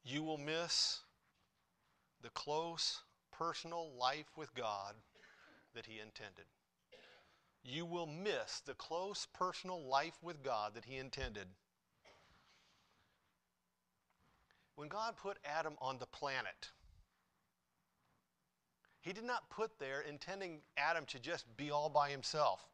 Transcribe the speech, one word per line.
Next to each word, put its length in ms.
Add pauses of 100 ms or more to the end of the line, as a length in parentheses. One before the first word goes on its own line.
you 200
will 140
miss 640 (1200)
the 80
close 760 (280)
personal 680
life 380
with 180
God 400 (800)
that 100
He 140
intended. 460 (1160)
You 220
will 220
miss 540
the 140
close 580
personal 500
life 400
with 180
God 320
that 120
He 100
intended. 520 (3250)
When 120
God 300
put 260
Adam 360
on 200
the 80
planet, 640 (2250)
He 120
did 120
not 240
put 300
there 220
intending 600 (160)
Adam 300
to 120
just 260 (120)
be 140
all 180
by 200
himself. 640